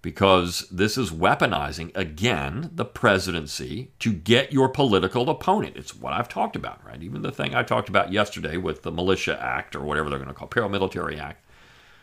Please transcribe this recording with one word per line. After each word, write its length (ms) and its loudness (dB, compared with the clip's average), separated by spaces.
because 680 4
this 260 0
is 140 -2
weaponizing, 840 0
again, 760 -2
the 100 -4
presidency 1160 0
to 120 0
get 400 4
your 180 4
political 600 2
opponent. 480 0
It's 180 -14
what 180 -8
I've 160 -2
talked 260 -4
about, 280 -10
right? 180 -14
Even 200 -10
the 100 -4
thing 220 -6
I 80 0
talked 280 -2
about 220 2
yesterday 460 -2
with 240 -4
the 100 -8
Militia 480 0
Act 360 -6
or 60 -6
whatever 280 -2
they're 100 -4
gonna 140 -12
call 140 -14
it, 40 -16
Paramilitary 680 -2
Act. 260 -12